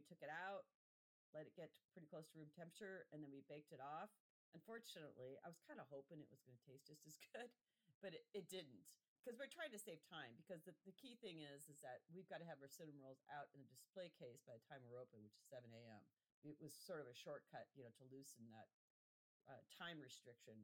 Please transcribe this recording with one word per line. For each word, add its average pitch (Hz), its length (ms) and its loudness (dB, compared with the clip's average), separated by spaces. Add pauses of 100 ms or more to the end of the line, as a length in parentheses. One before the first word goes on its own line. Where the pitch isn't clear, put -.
took 165 160 -8
it 147 80 4
out, 185 320 6 (720)
let 151 160 2
it - 80 -12
get 156 160 0 (160)
pretty 160 160 -4
close 160 240 -2
to 160 80 -6
room 151 160 -4
temperature, 175 560 0
and 151 80 0
then 151 80 2
we 139 160 -2
baked 151 320 -2
it 131 80 0
off. 156 320 2 (400)
Unfortunately, 160 880 0
I 170 80 2
was - 160 -4
kinda 233 240 0
hoping 143 320 0
it - 80 -8
was - 160 -10
gonna 123 160 -10
taste 135 240 -8
just 151 160 -10
as 156 220 -8
<laughs> - 100 -2
good, 240 160 2 (480)
but 180 160 2
it, - 160 -2
it 185 160 6
didn't. 143 400 0 (320)
'Cause 240 160 2
we're 269 160 4
trying 311 240 4
to - 20 2
save 175 300 0
time, 147 320 2
because 165 240 2
the, 175 100 -2 (140)
the 185 80 -4
key 240 240 -8
thing 165 240 2
is, 143 240 -2
is 147 160 -6
that 131 260 2
we've 180 220 -2
gotta 170 160 2
have 139 160 0
our 139 80 -4
cinnamon 147 320 -2
rolls 131 240 -4
out 143 240 0
in 143 80 -10
the 123 80 -6
display 170 480 -2
case 123 320 -4
by 123 80 -2
the 113 80 -6
time 143 240 -4
we're 120 100 0
open, 123 240 -2
which 107 140 -6
is - 80 -18
seven 120 320 -4
A 117 160 -4
M. 104 100 -4 (460)
It 147 160 2
was 147 80 2
sort 160 320 4
of 123 80 0
a - 20 -2
shortcut, 135 640 0
you 135 80 -4
know, 117 160 -2
to 131 100 -8
loosen 131 380 -4
that, 110 240 -4 (800)
uh, 120 80 -2 (160)
time 170 240 4
restriction 123 640 -4